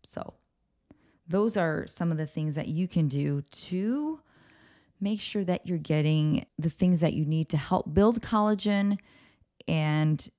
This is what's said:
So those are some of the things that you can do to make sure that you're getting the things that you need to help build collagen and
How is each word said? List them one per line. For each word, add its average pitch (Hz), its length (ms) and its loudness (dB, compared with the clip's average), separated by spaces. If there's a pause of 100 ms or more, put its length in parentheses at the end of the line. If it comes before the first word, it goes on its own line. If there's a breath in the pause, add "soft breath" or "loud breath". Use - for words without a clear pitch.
So - 300 -12 (920 soft breath)
those 208 300 0
are 165 300 0
some 170 240 -4
of 156 60 -2
the 156 100 -4
things 156 280 -4
that 151 140 -6
you 180 200 -2
can 160 200 2
do 143 420 -2
to 269 680 -4 (800 soft breath)
make 208 200 -2
sure 202 240 -4
that 180 220 -2
you're 175 100 -2
getting 151 720 2 (120)
the 156 120 0
things 180 300 2
that 160 120 4
you 156 120 0
need 160 260 -2
to 165 60 0
help 151 360 -2
build 220 300 4
collagen 202 760 0 (680 soft breath)
and 156 640 2 (100)